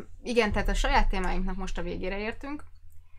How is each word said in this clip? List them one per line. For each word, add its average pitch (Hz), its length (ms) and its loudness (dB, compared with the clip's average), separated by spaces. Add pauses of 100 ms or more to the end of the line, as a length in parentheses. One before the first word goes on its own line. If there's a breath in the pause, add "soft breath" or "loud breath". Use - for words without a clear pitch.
(220)
igen, 220 300 2
tehát 202 160 2
a 202 60 2
saját 262 340 6
témáinknak 185 480 2
most 185 220 -4
a 175 40 -2
végére 180 360 -4
értünk. 262 460 -6 (540)